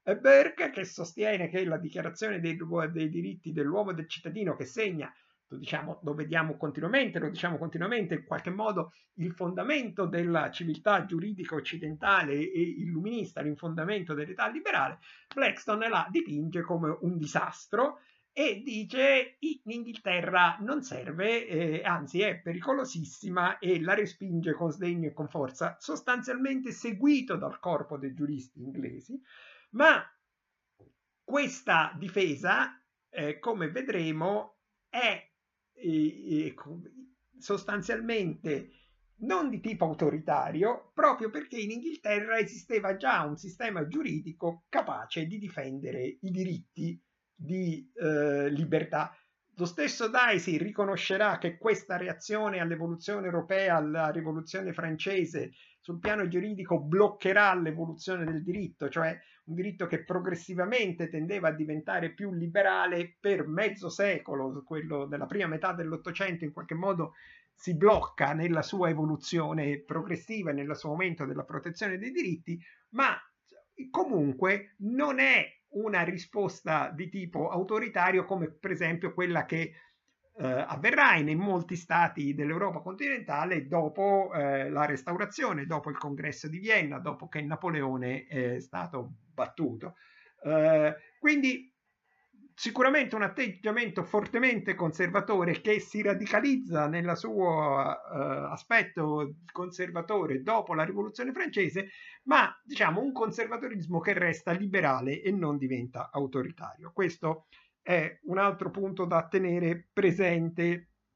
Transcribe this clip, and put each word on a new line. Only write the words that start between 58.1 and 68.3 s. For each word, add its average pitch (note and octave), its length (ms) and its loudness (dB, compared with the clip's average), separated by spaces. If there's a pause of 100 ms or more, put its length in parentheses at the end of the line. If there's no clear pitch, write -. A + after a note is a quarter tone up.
del D#3+ 200 -2
diritto, F3+ 440 -4
cioè D#3+ 300 0 (280)
un D#3+ 100 -8
diritto F3+ 320 -4
che E3 180 -4
progressivamente F3+ 1040 -2
tendeva E3+ 400 0
a D#3 40 -2
diventare D#3 600 -4
più G3+ 180 -8
liberale F3 880 2
per G3 260 2
mezzo F#3+ 440 -2
secolo, C#3+ 720 -2
quello D#3 420 -4
della D3 200 -6
prima F#3 220 -2
metà D#3+ 260 -2
dell'Ottocento E3+ 720 -4
in D3 80 -6
qualche F3 220 -8
modo F3 380 -2 (400)
si - 220 -4
blocca D#3 580 6